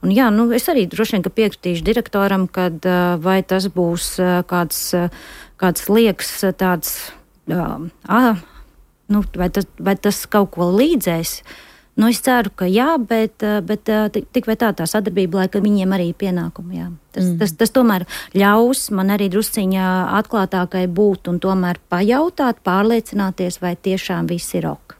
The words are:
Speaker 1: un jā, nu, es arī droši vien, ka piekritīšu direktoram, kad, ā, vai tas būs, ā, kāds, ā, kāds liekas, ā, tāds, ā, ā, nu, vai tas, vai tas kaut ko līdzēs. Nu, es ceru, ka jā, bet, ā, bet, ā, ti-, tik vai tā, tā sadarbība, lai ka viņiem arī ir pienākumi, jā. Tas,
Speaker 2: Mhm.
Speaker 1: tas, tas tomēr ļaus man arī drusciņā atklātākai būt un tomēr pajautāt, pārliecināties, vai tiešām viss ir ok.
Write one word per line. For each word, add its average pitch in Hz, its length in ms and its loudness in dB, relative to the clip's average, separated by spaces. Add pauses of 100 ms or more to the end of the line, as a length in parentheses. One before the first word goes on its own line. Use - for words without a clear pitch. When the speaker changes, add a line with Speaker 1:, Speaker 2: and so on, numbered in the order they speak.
Speaker 1:
un 185 80 2
jā, 247 180 4
nu, 226 220 4
es 247 180 0
arī 277 160 4
droši 220 300 -2
vien, 180 80 0
ka 185 80 -2
piekritīšu 180 520 -2
direktoram, 196 640 0
kad, 180 340 -2
ā, 180 360 2
vai 185 240 2
tas 190 260 -2
būs, 175 520 -2
ā, 180 240 2
kāds, 175 480 -4
ā, 175 160 0 (480)
kāds - 340 -2
liekas, 208 400 2 (140)
ā, 190 100 2
tāds, 180 380 -2 (560)
ā, 170 320 -4 (240)
ā, 214 180 2 (880)
nu, 208 220 2
vai 180 180 -2
tas, 190 160 -2 (100)
vai 196 220 -2
tas 202 300 -2
kaut 202 260 0
ko 175 160 0
līdzēs. 190 680 0 (580)
Nu, 220 100 4
es 233 140 2
ceru, 240 320 2
ka 185 160 -2
jā, 247 280 2
bet, 220 440 -2
ā, 208 180 0
bet, 208 300 -4
ā, 214 180 2
ti-, 208 160 -4
tik - 220 -4
vai 220 100 0
tā, 226 160 0
tā 170 160 -4
sadarbība, 190 540 0
lai 185 80 0
ka 202 100 -2
viņiem 196 380 2
arī 175 140 -2
ir - 100 -8
pienākumi, 175 560 -4
jā. 170 80 -8 (220)
Tas, 185 180 -2
Speaker 2:
Mhm. 175 140 0
Speaker 1:
tas, 185 140 0
tas 220 200 0
tomēr 214 320 4 (260)
ļaus 214 600 4
man 190 180 0
arī 202 180 0
drusciņā 190 640 0 (240)
atklātākai 190 720 -2
būt 190 400 0
un 175 140 -2
tomēr 185 460 -2
pajautāt, 247 760 0
pārliecināties, 196 960 -2
vai 175 160 -4
tiešām 180 540 -4
viss 170 240 -6
ir 165 160 -2
ok. - 300 -14